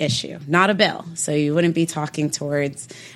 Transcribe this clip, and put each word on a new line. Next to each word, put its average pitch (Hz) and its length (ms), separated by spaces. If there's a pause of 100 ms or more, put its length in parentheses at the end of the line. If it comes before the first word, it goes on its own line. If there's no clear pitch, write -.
issue, 135 460
not 185 240
a - 20
bill. 185 400
So - 200
you 147 200
wouldn't 170 220
be 165 100
talking 151 460
towards, 143 560 (280)